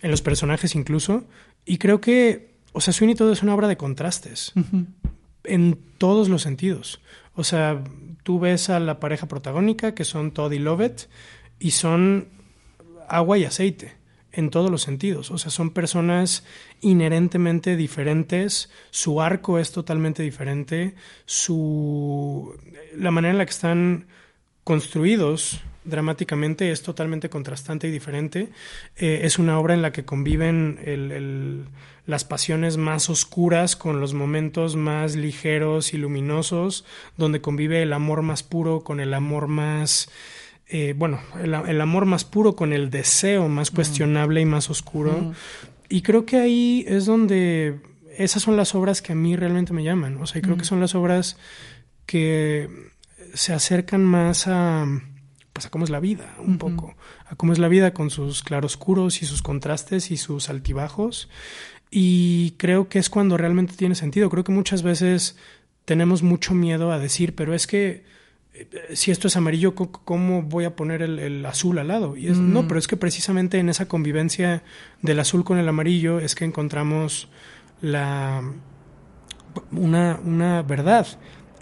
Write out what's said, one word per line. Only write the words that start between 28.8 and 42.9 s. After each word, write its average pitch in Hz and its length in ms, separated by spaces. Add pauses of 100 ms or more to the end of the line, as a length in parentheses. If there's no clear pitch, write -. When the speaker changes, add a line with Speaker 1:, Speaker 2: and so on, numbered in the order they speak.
Speaker 1:
Eh, 156 260
es 160 160
una 165 200
obra 165 160
en 170 80
la 156 100
que 139 120
conviven 156 800
el, 139 280
el, 139 520 (420)
las 147 180
pasiones 160 520
más 156 320
oscuras 170 680
con 151 240
los 139 120
momentos 151 600
más 151 400
ligeros 151 800
y 156 40
luminosos, 151 840 (320)
donde 151 240
convive 151 420
el 156 100
amor 151 300
más 156 200
puro 160 380
con 151 180
el 139 160
amor 143 320
más, 151 640 (580)
eh, 147 320
bueno, 156 220 (200)
el, 165 140
el 156 260
amor 165 240
más 185 200
puro 208 320
con 156 160
el 143 180